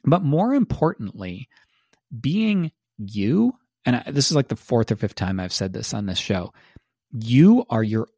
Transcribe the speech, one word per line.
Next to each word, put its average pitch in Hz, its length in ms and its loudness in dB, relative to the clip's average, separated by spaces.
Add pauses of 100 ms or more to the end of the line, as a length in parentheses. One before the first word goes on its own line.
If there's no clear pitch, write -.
But 175 180 4
more 175 300 0
importantly, 117 960 -4 (680)
being 180 540 -2 (260)
you, 110 580 0 (280)
and 123 140 2
I, - 140 -8
this 143 180 2
is, 160 80 0
like, 139 100 0
the 120 80 -4
fourth 117 340 0
or 110 60 0
fifth 104 200 -6
time 95 240 -4
I've 92 120 -8
said 95 220 -4
this 110 200 -8
on 104 120 -4
this 92 140 -4
show, 92 340 -4 (580)
you 143 580 6
are 113 140 0
your 110 240 -2 (100)